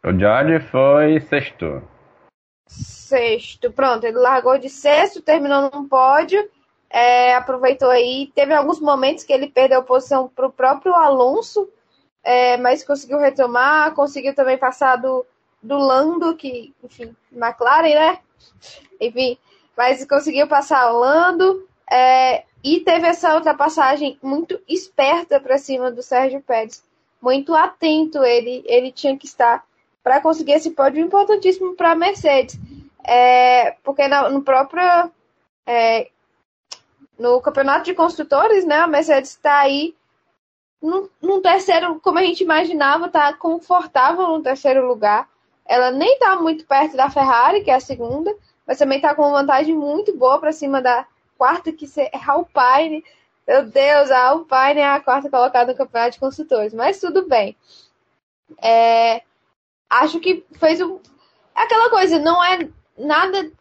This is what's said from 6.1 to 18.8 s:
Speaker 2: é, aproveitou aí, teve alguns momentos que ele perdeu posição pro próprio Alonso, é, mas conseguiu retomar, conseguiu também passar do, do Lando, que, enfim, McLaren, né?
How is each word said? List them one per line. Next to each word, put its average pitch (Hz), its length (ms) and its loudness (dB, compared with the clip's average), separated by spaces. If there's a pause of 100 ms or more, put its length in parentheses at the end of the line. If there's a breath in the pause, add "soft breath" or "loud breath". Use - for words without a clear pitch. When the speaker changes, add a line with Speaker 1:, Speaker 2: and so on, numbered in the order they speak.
Speaker 2:
é, 247 440 2
aproveitou 254 540 0
aí, 254 460 0
teve 285 180 0
alguns 302 280 0
momentos 285 440 -2
que - 80 -2
ele 277 160 -2
perdeu 262 340 2
posição 262 460 -2
pro 262 240 -6
próprio 285 420 0
Alonso, 320 760 0 (540)
é, 247 340 2
mas 247 280 -2
conseguiu 285 340 -6
retomar, 277 760 0
conseguiu 277 400 -4
também 262 240 0
passar 254 380 0
do, 254 280 -6 (380)
do 269 160 -6
Lando, 311 580 0
que, 247 460 -14
enfim, 233 320 -20 (180)
McLaren, 247 640 0
né? 320 240 2 (840 loud breath)